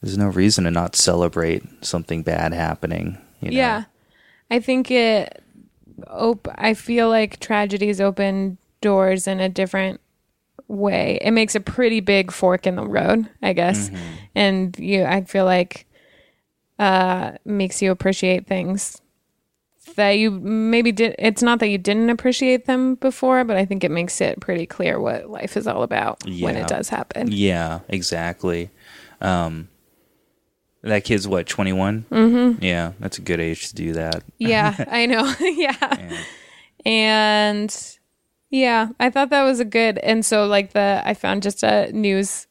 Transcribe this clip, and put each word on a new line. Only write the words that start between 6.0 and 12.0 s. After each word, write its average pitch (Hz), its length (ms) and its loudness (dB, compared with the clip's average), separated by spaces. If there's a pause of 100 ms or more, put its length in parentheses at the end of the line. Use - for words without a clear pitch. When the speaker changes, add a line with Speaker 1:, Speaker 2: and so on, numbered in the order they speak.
Speaker 2:
op-, 226 480 -2
I 220 200 0
feel 233 340 0
like 220 320 0
tragedies 208 600 -2
open 196 580 0 (220)
doors 190 460 2
in 190 140 -2
a 190 80 0
different 190 520 -2 (680)
way. 202 520 0
It - 100 0
makes 220 240 2
a 214 60 0
pretty 226 400 0